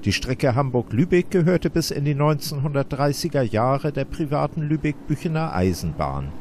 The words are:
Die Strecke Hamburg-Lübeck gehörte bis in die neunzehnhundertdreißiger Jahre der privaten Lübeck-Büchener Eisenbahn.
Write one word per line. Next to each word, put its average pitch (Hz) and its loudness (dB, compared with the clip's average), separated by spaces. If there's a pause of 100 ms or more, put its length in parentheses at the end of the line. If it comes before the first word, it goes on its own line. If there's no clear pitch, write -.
Die 101 2
Strecke 127 0
Hamburg-Lübeck 135 2
gehörte 175 4
bis 160 0
in 143 -2
die 147 2
neunzehnhundertdreißiger 143 0
Jahre 127 2
der 139 -4
privaten 147 -2
Lübeck-Büchener 156 -2
Eisenbahn. 76 -2